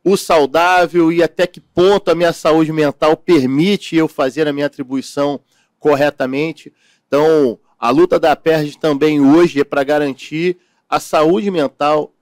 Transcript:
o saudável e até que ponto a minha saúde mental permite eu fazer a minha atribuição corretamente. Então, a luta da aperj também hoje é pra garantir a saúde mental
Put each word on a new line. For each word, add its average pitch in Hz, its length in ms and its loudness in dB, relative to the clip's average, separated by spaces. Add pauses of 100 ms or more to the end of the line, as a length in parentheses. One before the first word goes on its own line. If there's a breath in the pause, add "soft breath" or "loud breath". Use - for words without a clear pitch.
o 190 120 2
saudável 170 960 0
e 170 120 0
até 175 240 -2
que - 120 -20
ponto 190 520 0
a 165 40 2
minha 170 160 0
saúde 160 400 0
mental 156 460 0
permite 160 800 0
eu 160 120 2
fazer 143 400 -4
a 147 60 -4
minha 143 140 -4
atribuição 139 720 -6 (400)
corretamente. 143 920 -2 (360)
Então, 147 520 2 (200)
a 117 100 -2
luta 165 300 2
da 156 140 2
aperj 151 440 -2
também 151 420 0
hoje 143 400 4
é 143 40 2
pra 143 200 -2
garantir 151 760 -4 (300)
a 147 120 -4
saúde 175 500 0
mental 151 720 -2